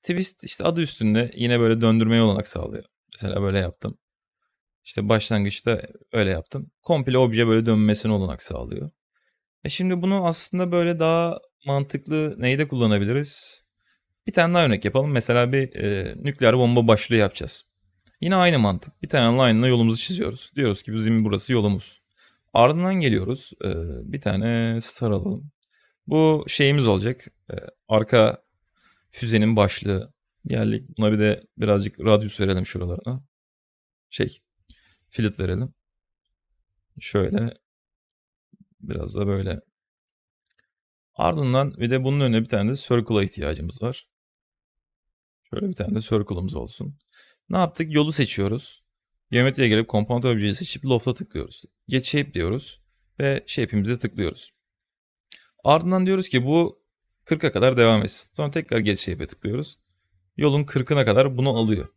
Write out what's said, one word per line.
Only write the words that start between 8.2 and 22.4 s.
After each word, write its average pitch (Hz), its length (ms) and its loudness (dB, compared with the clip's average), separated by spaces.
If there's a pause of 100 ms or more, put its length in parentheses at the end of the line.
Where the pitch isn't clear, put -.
sağlıyor. 62 480 -10 (760)
E - 40 -4
şimdi 180 340 -2
bunu 190 240 0
aslında 175 460 -2
böyle 175 280 0
daha 165 380 2 (280)
mantıklı 143 720 -2
neyde 135 300 0
kullanabiliriz? 117 960 0 (600)
Bir - 60 -8
tane 170 220 2
daha 170 120 4
örnek 107 180 2
yapalım. 135 260 0
Mesela 123 420 2
bir, 135 220 -2
e, 101 420 -4
nükleer 127 400 2
bomba 120 320 4
başlığı 113 280 4
yapacağız. - 540 -2 (500)
Yine 180 160 0
aynı 175 220 4
mantık. 101 440 0
Bir - 60 -12
tane 120 300 2
line'la 123 300 4
yolumuzu 117 280 4
çiziyoruz. 123 600 -8
Diyoruz 120 260 0
ki 107 100 -10
bizim 110 320 2
burası 101 280 -2
yolumuz. 104 500 -2 (500)